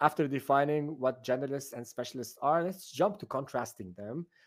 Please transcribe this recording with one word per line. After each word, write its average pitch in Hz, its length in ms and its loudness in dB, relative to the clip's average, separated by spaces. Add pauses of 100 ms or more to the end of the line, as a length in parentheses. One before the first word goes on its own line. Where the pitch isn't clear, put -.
after 151 260 4
defining 143 680 2
what 127 260 0
generalists 135 480 -2
and 120 140 -10
specialists 123 560 -8
are, 160 200 4
let's 185 300 -6
jump 196 280 2
to - 60 -12
contrasting 120 720 -6
them, 120 300 -8 (200)